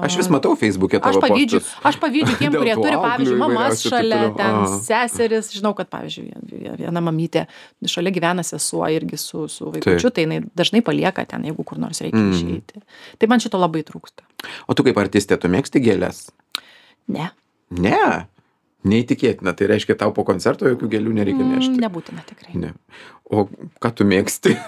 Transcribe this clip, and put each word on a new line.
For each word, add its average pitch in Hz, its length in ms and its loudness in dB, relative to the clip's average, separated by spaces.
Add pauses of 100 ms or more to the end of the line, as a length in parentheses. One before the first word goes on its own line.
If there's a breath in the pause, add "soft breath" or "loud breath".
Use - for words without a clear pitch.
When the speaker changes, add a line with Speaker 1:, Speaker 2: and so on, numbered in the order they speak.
Speaker 1:
Aš 175 160 0
vis 180 140 0
Speaker 2:
O - 20 4
Speaker 1:
matau 147 240 2
Facebook'e 98 400 2
Speaker 2:
aš - 220 2
Speaker 1:
tavo - 20 2
Speaker 2:
pavydžiu, 254 400 4
Speaker 1:
postus. - 240 -12
Speaker 2:
aš 285 160 2
pavydžiu 269 380 0
tiem, 294 140 0
Speaker 1:
<laughs> - 20 2
Dėl - 80 2
Speaker 2:
kurie 233 100 2
Speaker 1:
tų 220 140 0
Speaker 2:
turi, 302 100 0
pavyzdžiui, 135 380 0
Speaker 1:
auklių - 60 2
Speaker 2:
mamas 240 160 2
Speaker 1:
įvairiausių - 280 0
ir - 60 0
taip - 20 -2
Speaker 2:
šalia, 226 280 2
Speaker 1:
toliau. 214 160 0
Speaker 2:
ten 202 180 2
Speaker 1:
Aha. 190 320 2
Speaker 2:
seseris. 226 680 0
Žinau, 202 220 -2
kad, 185 160 -8
pavyzdžiui, - 340 -12
vie-, - 380 -16
vie-, - 160 -12
viena 170 260 -4
mamytė 160 380 0 (400 loud breath)
šalia 180 320 -2
gyvena 175 320 0
sesuo - 420 -4
irgi 160 320 -2
su, 160 280 -8
su - 180 -12
Speaker 1:
Taip. 160 160 -8
Speaker 2:
vaikučiu, - 280 2
tai 165 140 0
jinai 160 140 -2 (160)
dažnai 180 260 2
palieka 165 460 0
ten, 120 180 -8
jeigu 165 240 -8
kur - 140 -10
nors - 180 -8
reikia - 160 -2
Speaker 1:
Mm. 104 160 4
Speaker 2:
išeiti. 87 520 -4 (320 loud breath)
Tai 220 120 2
man 233 160 4
šito 202 160 -2
labai 165 240 0
trūksta. - 400 -20 (440 loud breath)
Speaker 1:
O - 100 0
tu 139 80 6
kaip 120 100 4
artistė, 101 400 2
tu 87 160 0
mėgsti 135 320 2
gėles? 92 440 0 (800 loud breath)
Speaker 2:
Ne. 170 200 -4 (420)
Speaker 1:
Ne? 90 300 2 (840)
Neįtikėtina. 113 680 2
Tai - 160 0
reiškia, 107 300 2
tau 104 140 0
po 104 120 -2
koncerto 110 400 0
jokių 123 240 0
gėlių 110 240 -2
nereikia 110 320 0
Speaker 2:
Mm, 262 140 0
Speaker 1:
nešti? 262 180 0
Speaker 2:
nebūtina 170 480 -6
tikrai. - 300 -18
Speaker 1:
Ne. 170 180 -6 (500 loud breath)
O 104 260 0 (320)
ką 117 120 2
tu 107 120 0
mėgsti? 101 520 2 (120)